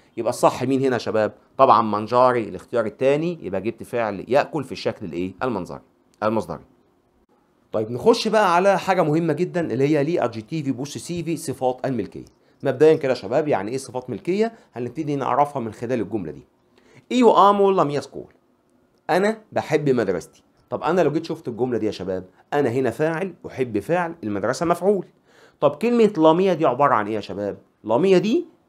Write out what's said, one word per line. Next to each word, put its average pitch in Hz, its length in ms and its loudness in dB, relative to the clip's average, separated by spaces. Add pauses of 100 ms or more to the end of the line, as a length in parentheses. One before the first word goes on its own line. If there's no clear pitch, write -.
(180)
يبقى 113 120 -2
الصح 131 340 2
مين 131 180 0
هنا 135 120 0
يا 120 40 0
شباب؟ 107 360 -2 (240)
طبعا 120 240 6
مانجاري، 113 640 2
الاختيار 95 420 -6
التاني، 147 560 -2
يبقى 92 200 -6
جبت 104 220 -8
فعل 101 440 -6
يأكل 135 360 0
في - 80 -14
الشكل 107 340 -6
الإيه؟ 90 280 -6 (100)
المنظري، 90 360 -6 (440)
المصدري. 98 400 -4 (1080)
طيب، 110 200 -2
نخش 214 360 2
بقى 202 280 4
على 185 240 4
حاجة 185 240 2
مهمة 165 300 0
جدا 165 400 -2
اللي 131 140 2 (100)
هي 143 60 2
ليه 147 200 0
أدجيتيفي 123 480 -4
بوسيسيفي، 147 680 -8
صفات 127 480 -4
الملكية. 110 400 -6 (380)
مبدئيا 139 320 4
كده 143 140 -2
يا 127 60 0
شباب، 131 320 -2
يعني 107 240 -2
إيه 131 60 -4
صفات 127 320 -10
ملكية؟ 196 440 -2 (200)
هنبتدي 143 420 -6
نعرفها 135 440 0
من 113 140 -6
خلال 120 280 -4
الجملة 92 300 -6
دي. 71 160 -20 (640)
إيو 240 200 6 (180)
آمو 202 220 4
لا 180 120 2
ميا 143 160 -2
سكول. - 340 -12 (760)
أنا 196 280 0 (140)
بحب 147 380 0
مدرستي. 98 540 -2 (260)
طب 120 140 -6
أنا 175 180 2
لو 156 100 2
جيت 160 140 -4
شفت - 220 -10
الجملة 120 300 -2
دي 104 80 -2
يا 104 60 0
شباب، 92 340 -6 (280)
أنا 143 160 2
هنا 127 200 0
فاعل، 160 440 -2 (140)
أحب 117 320 -4
فعل، 165 440 -2
المدرسة 107 420 -2
مفعول. 180 400 0 (540)
طب 143 160 4
كلمة 226 420 2
لا 160 160 8
ميا 185 200 2
دي 156 120 0
عبارة 131 280 4
عن 104 140 2
إيه 110 80 -4
يا 104 60 -4
شباب؟ 98 360 -6 (260)
لا 107 140 2
ميا 185 200 4
دي 220 280 2 (240)